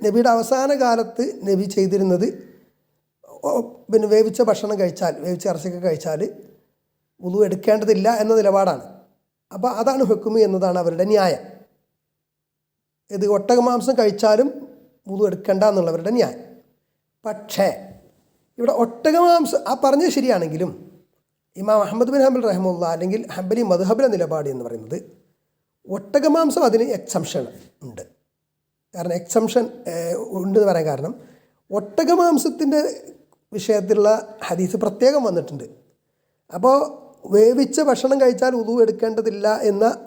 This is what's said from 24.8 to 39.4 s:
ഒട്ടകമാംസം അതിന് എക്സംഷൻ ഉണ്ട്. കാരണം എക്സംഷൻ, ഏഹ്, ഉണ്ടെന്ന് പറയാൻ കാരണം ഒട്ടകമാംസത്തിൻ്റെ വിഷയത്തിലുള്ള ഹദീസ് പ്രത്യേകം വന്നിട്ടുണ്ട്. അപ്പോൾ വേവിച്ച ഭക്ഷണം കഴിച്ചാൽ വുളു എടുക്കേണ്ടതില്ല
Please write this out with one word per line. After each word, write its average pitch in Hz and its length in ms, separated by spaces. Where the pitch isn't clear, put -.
ഒട്ടകമാംസം 285 800
അതിന് 226 280
എക്സംഷൻ 165 520
ഉണ്ട്. 117 240
കാരണം 175 200
എക്സംഷൻ, 226 500
ഏഹ്, 170 300
ഉണ്ടെന്ന് 196 320
പറയാൻ 165 180
കാരണം 147 260
ഒട്ടകമാംസത്തിൻ്റെ 302 1080
വിഷയത്തിലുള്ള 208 580
ഹദീസ് 185 340
പ്രത്യേകം 254 480
വന്നിട്ടുണ്ട്. 160 420
അപ്പോൾ 247 240
വേവിച്ച 226 560
ഭക്ഷണം 262 400
കഴിച്ചാൽ 254 340
വുളു 226 280
എടുക്കേണ്ടതില്ല 220 640